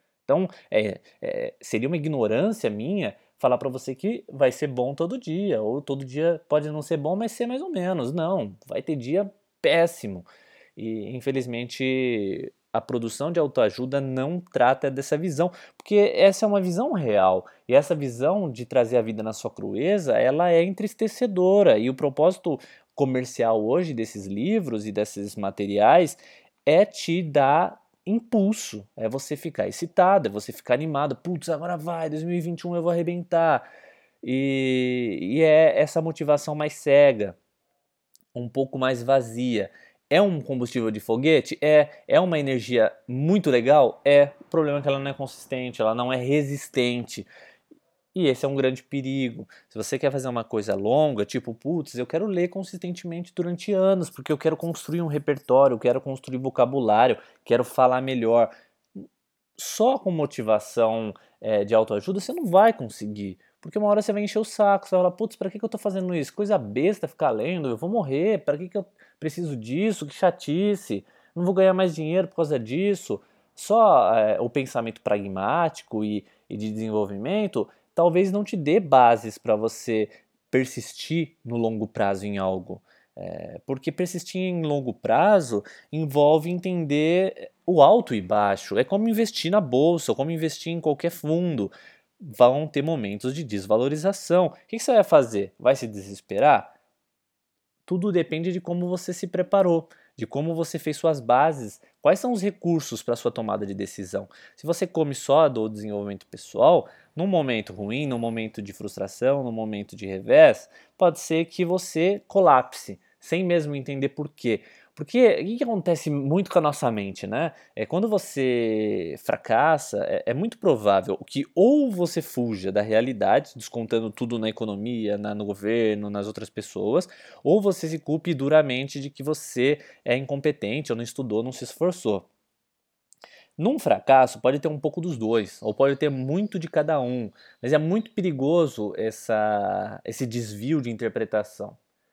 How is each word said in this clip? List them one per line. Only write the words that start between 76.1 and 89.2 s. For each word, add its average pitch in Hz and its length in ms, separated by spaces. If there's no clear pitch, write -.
e - 80
de 107 160
desenvolvimento 110 960
talvez 175 380
não 208 100
te 202 140
dê 160 240
bases 120 560
pra 110 200
você 110 520
persistir 131 960
no 117 140
longo 113 280
prazo 101 400
em 101 120
algo. 95 420
É, - 520
porque 135 260
persistir 180 480
em 180 220
longo 143 320
prazo 139 680
envolve 151 560
entender 175 1000
o 170 160
alto 185 320
e 101 80
baixo. 101 560
É 131 60
como 208 220
investir 220 440